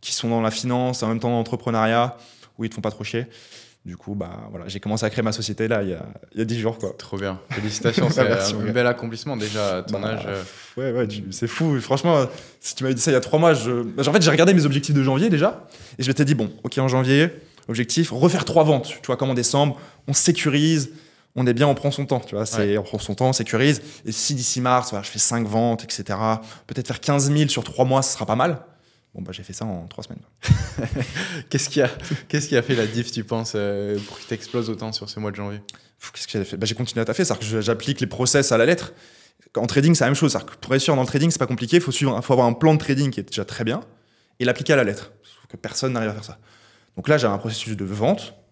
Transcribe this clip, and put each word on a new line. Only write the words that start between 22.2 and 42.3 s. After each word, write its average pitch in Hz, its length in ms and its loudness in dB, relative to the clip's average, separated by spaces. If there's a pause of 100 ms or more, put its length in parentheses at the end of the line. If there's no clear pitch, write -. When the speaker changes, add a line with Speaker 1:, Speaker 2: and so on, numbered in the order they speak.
Speaker 1:
vois, 107 100 -2
c'est, 104 260 0
Speaker 2:
Ouais. 104 60 2
Speaker 1:
on 101 60 -2
prend 104 160 -6
son 101 160 -6
temps, 127 140 2
on 127 40 2
sécurise. 127 480 2 (240)
Et 110 60 -6
si 143 240 -2
d'ici 127 240 -2
mars, 123 300 2
voilà, 101 140 -6
je - 60 -12
fais 107 100 -10
cinq 117 280 0
ventes, 113 380 0
et - 60 -18
cetera, 110 500 -2 (260)
peut-être - 200 -8
faire 107 120 -6
quinze 143 300 2
mille 147 200 2
sur 117 140 -2
trois - 220 2
mois, 131 160 4
ce 131 120 0
sera - 120 -6
pas 110 100 0
mal. 135 240 0 (560)
Bon, 92 80 -10
bah, 92 80 -12
j'ai 92 100 -14
fait 92 120 -16
ça - 120 -8
en 90 220 -8
trois - 160 -16
semaines. - 160 -16 (240)
Speaker 2:
<laughs> 147 1040 -2
Qu'est-ce - 200 -2
qui 151 120 0
a, 123 80 4 (380)
qu'est-ce 147 200 -2
qui 143 100 0
a 117 40 4
fait 127 140 0
la 113 100 2
diff, 113 260 -4
tu 113 120 -6
penses, 113 320 -4
euh, 101 420 -2 (100)
pour - 120 -16
que - 60 -18
t'exploses 113 440 -6
autant 110 220 -6
sur 107 180 -8
ce - 100 -12
mois 104 120 -4
de 98 40 -10
janvier ? 101 240 -8 (400)
Speaker 1:
Pff, - 120 -18
qu'est-ce - 160 -12
qui - 100 -4
a 101 60 0
fait ? - 140 -8
Bah, 98 80 -2
j'ai 107 100 -2
continué 120 260 -4
à 113 40 0
taffer, 170 200 0
c'est-à-dire 110 140 0
que 113 60 -8
je, 110 160 -2
j'applique 113 400 0
les 113 60 -2
process 135 440 2
à 117 60 6
la 113 80 8
lettre. 170 280 0 (640)
En 110 100 0
trading, 151 280 6
c'est 139 80 4
la 123 60 4
même 139 60 4
chose, 143 160 2
c'est-à-dire - 200 -4
que - 60 -20
pour - 140 -6
réussir 135 240 2
dans 135 60 2
le 127 60 0
trading, 156 240 2
c'est - 80 -2
pas 123 80 0
compliqué, 123 320 2
faut 156 120 -4
suivre, 127 300 0
faut - 120 2